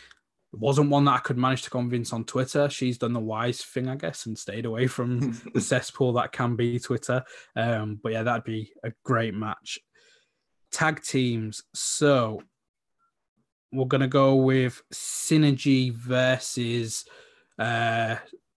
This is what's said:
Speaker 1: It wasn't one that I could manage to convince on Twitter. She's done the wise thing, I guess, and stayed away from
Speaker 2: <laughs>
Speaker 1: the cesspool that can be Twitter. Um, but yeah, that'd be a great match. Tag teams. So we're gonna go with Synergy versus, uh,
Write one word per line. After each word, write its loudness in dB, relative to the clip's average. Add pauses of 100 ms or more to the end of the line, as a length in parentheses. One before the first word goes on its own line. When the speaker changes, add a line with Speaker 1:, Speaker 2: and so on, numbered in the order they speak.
(520)
Speaker 1:
It -14
wasn't 4
one 6
that 4
I 2
could -4
manage 2
to -14
convince -2
on -4
Twitter. 0
She's -2
done -2
the -2
wise -4
thing, -6
I -6
guess, -8
and -8
stayed -8
away 0
from -2 (160)
Speaker 2:
<laughs> -6
Speaker 1:
the 2
cesspool 0
that 0
can -2
be 0
Twitter. -2 (320)
Um, -2
but -4
yeah, -2
that'd -2
be -8 (140)
a -8 (100)
great 0
match. -8 (920)
Tag -2
teams. -2 (100)
So 0 (1300)
we're 0
gonna 2
go 6
with 4 (100)
Synergy 2
versus, -2 (520)
uh, 0 (400)